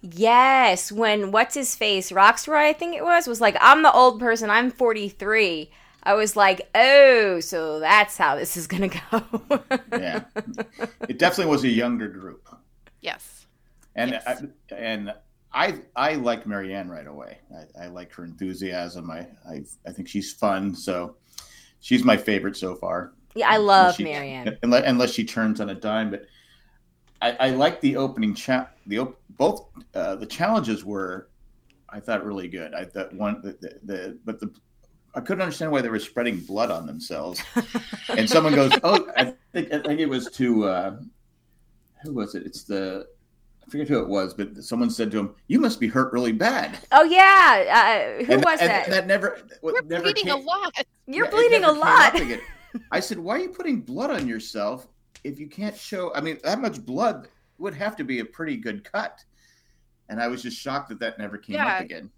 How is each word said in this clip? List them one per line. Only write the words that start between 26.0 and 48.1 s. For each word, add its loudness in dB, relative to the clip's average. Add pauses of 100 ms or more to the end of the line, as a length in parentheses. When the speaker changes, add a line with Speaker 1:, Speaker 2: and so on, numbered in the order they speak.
Speaker 2:
but -12 (960)
I, 0
I 0
like 0
the 2
opening -2
cha-, -4 (180)
the -4
op-, -6 (120)
both, -2 (260)
uh, -4
the -12
challenges -4
were, -8 (640)
I -16
thought, -6
really -8
good. -12
I -10
thought -12
one, -6
the, -14
the, -16
the, -12
but -12
the, -12 (640)
I -8
couldn't -6
understand -4
why 0
they -4
were -4
spreading -6
blood -4
on -6
themselves. -12 (100)
Speaker 1:
<laughs> -8
Speaker 2:
And 0
someone 4
goes, 4
"Oh, 2 (100)
I 0 (180)
think, -6
I -4
think -4
it 0
was -4
to, 0
uh, -4 (1040)
who -10
was -6
it? -10
It's -16
the, -8 (580)
I -20
forget -6
who 2
it -4
was, -2
but -8
someone -2
said -4
to -2
him, -6 (120)
'You 2
must -2
be 0
hurt 0
really -2
bad.'" -2 (140)
Speaker 1:
Oh, 10
yeah. 6